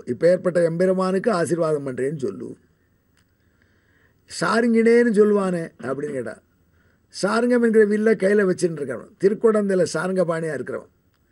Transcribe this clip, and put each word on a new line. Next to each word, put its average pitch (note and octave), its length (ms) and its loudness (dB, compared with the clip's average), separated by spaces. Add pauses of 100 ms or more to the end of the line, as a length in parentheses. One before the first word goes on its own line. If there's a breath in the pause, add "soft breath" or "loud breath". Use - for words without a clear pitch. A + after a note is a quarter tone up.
இப்ப B2 220 -4
ஏற்பட்ட F3+ 360 2
எம்பெருமானுக்கு F#3 680 0
ஆசீர்வாதம் D#3 560 -2
பண்றேன்னு C3 380 -6
சொல்லு." G2 240 -10 (1800)
"சாருங்கினேன்னு A3+ 840 2
சொல்லுவானே?" G3 500 2 (180)
அப்படின்னு C#3 360 -6
கேட்டா, A2+ 180 -8 (800)
சாருங்கம் A#3 500 0
என்கிற A3 200 4
வில்லை G#3+ 300 2
கையில G#3 320 2
வச்சுட்டு F3 320 -2
இருக்கிறவன், B2 400 -10
திருக்குடந்தையில G3+ 760 2
சாருங்கபாணியா E3 640 -2
இருக்கிறவன். - 360 -10 (400)